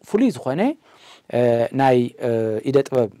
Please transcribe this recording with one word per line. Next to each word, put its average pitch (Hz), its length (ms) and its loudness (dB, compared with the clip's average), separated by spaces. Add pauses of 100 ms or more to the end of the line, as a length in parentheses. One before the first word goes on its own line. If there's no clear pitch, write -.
ፍሉይ 233 300 0
ዝኾነ፣ 139 300 -6 (680)
እ፣ 120 100 -2 (320)
ናይ፣ 131 260 2 (180)
እ፣ 123 140 -6 (320)
ኢደ 135 220 -2
ጥበብ 127 260 -2 (100)